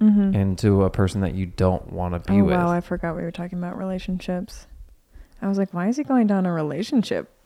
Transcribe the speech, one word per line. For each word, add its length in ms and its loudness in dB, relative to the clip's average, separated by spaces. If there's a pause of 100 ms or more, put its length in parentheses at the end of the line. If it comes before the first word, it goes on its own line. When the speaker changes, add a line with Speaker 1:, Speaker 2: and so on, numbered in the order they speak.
Speaker 1:
Mm-hmm. 320 6
Speaker 2:
into 520 4
a 60 2
person 320 0
that 120 -2
you 120 -4
don't 460 0
wanna 280 -4
be 200 -2
Speaker 1:
Oh, 40 6
Speaker 2:
with. 100 2
Speaker 1:
wow, 160 2
I 100 0
forgot 360 -6
we 60 -8
were 100 -8
talking 260 -10
about 180 -8
relationships. 920 -8 (760)
I 60 -4
was 100 -2
like, 160 -2
"Why 140 -2
is 80 0
he 80 -4
going 240 4
down 180 2
a 60 0
relationship 760 -2 (180)